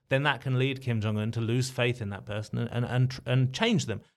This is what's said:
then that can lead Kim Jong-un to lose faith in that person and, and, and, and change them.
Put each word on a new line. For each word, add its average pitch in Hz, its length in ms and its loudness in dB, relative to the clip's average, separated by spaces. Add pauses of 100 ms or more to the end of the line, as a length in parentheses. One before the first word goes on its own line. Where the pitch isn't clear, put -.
then 135 140 4
that 139 180 2
can 127 180 0
lead 135 220 0
Kim 117 200 0
Jong-un 107 300 0
to 117 100 -4
lose 123 280 0
faith 123 320 0
in 101 80 -4
that 98 160 -10
person 107 340 -6
and, 117 120 -2
and, 120 140 -2
and, 127 400 2
and 131 280 2
change 214 320 2
them. 110 160 -4 (140)